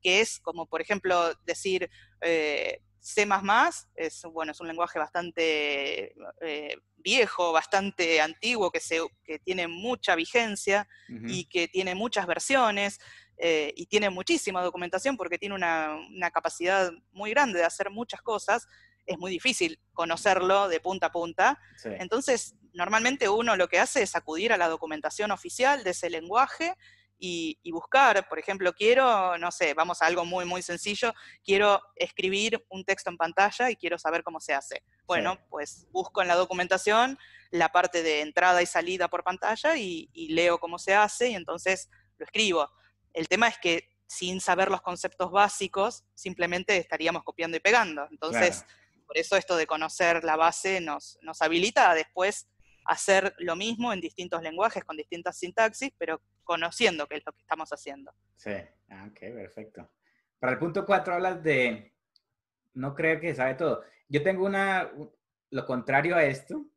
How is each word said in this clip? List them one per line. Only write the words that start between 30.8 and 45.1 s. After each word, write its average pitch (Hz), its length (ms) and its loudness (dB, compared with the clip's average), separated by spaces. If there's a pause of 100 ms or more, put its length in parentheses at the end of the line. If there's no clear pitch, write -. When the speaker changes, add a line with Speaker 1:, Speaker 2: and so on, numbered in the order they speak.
Speaker 1:
quiero 196 380 4 (160)
escribir 208 720 -2
un 190 160 -14
texto 190 260 -2
en 170 60 -12
pantalla 202 540 2
y 214 60 -4
quiero 170 220 -4
saber 165 240 -2
cómo 160 160 -10
se 156 160 -4
hace. 139 300 -6 (220)
Bueno, 180 280 0
Speaker 2:
Sí. - 60 -14 (100)
Speaker 1:
pues - 400 -10
busco 190 320 -2
en 180 60 0
la 175 80 4
documentación 190 840 2 (320)
la 170 200 2
parte 175 340 2
de 151 160 2
entrada 175 420 4
y 175 40 2
salida 175 420 -2
por 175 160 -4
pantalla 220 520 0
y, 180 360 -6
y 165 200 -12
leo 170 280 4
cómo 170 180 -8
se 196 160 2
hace 214 360 4
y 220 40 -6
entonces 175 560 -4 (280)
lo 156 60 -12
escribo. 175 440 2 (460)
El 160 140 -4
tema 214 200 4
es - 100 -2
que 170 320 -2 (160)
sin 185 340 -6
saber 190 300 2
los 190 100 0
conceptos 180 500 -6